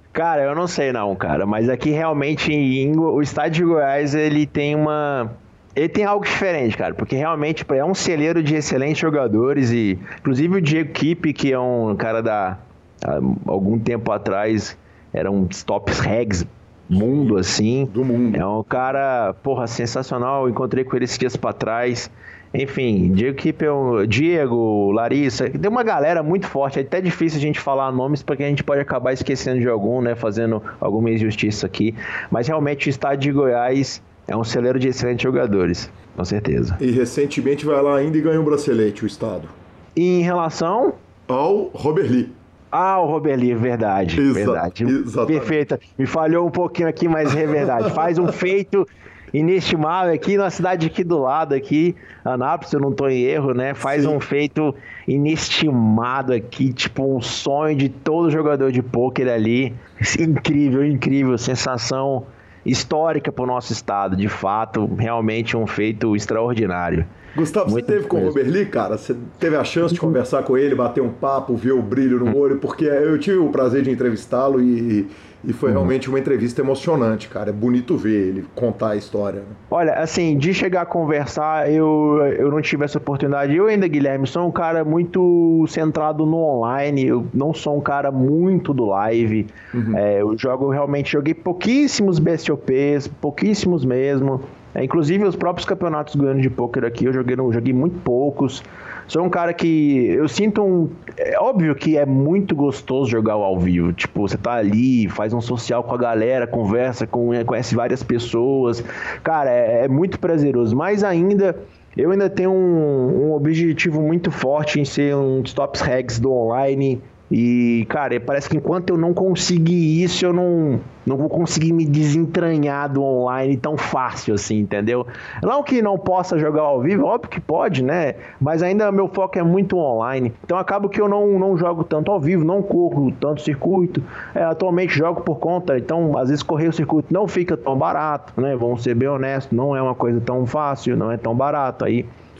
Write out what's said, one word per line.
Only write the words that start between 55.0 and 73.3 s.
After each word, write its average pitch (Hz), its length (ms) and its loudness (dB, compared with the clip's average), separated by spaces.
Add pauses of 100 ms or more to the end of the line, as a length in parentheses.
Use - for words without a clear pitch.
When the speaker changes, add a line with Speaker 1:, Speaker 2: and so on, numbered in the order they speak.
Speaker 1:
inestimado 127 1000 0
aqui, 120 400 -2
tipo 135 440 -2
um 120 40 -2
sonho 147 560 -2
de 135 120 2
todo 160 420 0
jogador 147 420 2
de 127 100 0
pôquer 127 460 0
ali. 120 460 0 (440)
Incrível, 143 640 2
incrível, 135 540 2
sensação 131 880 -4 (380)
histórica 151 680 0
pro 123 140 -4
nosso 123 260 -4
estado, 98 440 -2
de 101 120 0
fato, 104 720 -2
realmente 113 580 -2
um 113 100 0
feito 110 500 0
extraordinário. 98 880 0 (300)
Speaker 2:
Gustavo, 160 340 0
Speaker 1:
Muito 120 160 0
Speaker 2:
você 220 60 0
teve 202 140 0
com - 100 -2
o - 40 0
Speaker 1:
mesmo. 92 160 0
Speaker 2:
Robert 131 160 2
Lee, 196 140 2
cara? 107 320 -2
Você - 160 -4 (240)
teve 160 180 0
a 131 60 0
chance 170 320 0
de 170 60 -4
Speaker 1:
Uhum. 160 80 -2
Speaker 2:
conversar 135 340 0
com 131 160 2
ele, 139 160 2
bater 120 280 0
um 117 80 0
papo, 135 440 -2
ver 113 180 0
o 127 100 2
brilho 123 360 2
no 120 80 0
Speaker 1:
Uhum. 120 100 2
Speaker 2:
olho? 139 200 2
Porque 139 280 -4
eu 147 340 2
tive 190 180 0